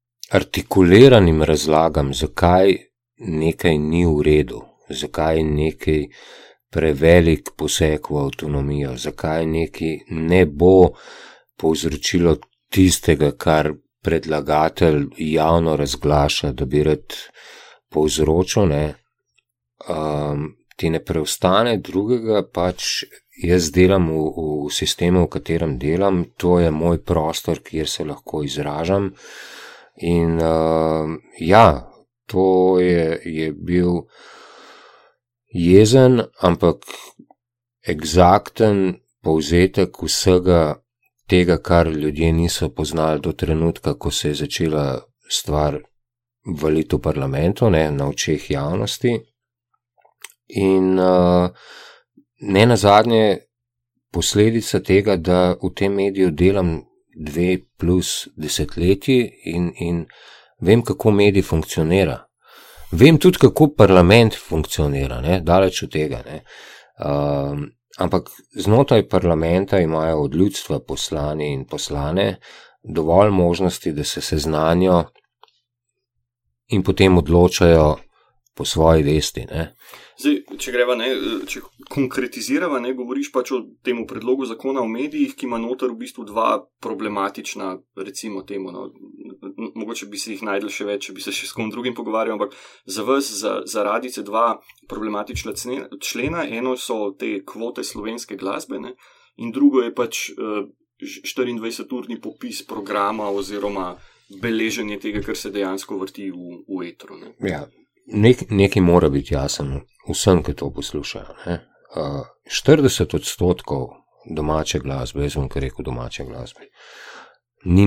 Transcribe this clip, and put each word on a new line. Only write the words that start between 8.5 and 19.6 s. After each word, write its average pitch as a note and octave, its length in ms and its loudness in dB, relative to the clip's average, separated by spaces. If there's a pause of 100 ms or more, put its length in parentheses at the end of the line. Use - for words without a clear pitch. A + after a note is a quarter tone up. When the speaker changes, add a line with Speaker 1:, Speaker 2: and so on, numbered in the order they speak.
Speaker 1:
zakaj D#2+ 480 -6
nekaj D#2+ 640 -4
ne E2+ 360 2
bo F2 520 6 (580)
povzročilo D#2+ 840 0 (340)
tistega, D#2+ 600 2
kar D2+ 420 0 (300)
predlagatelj D2+ 1000 0 (120)
javno D#2+ 580 0
razglaša, D2 760 -2
da C2 140 -6
bi C#2+ 180 0
rad D2+ 300 -2 (760)
povzročil, D#2 800 0
ne, D2+ 280 -2 (920)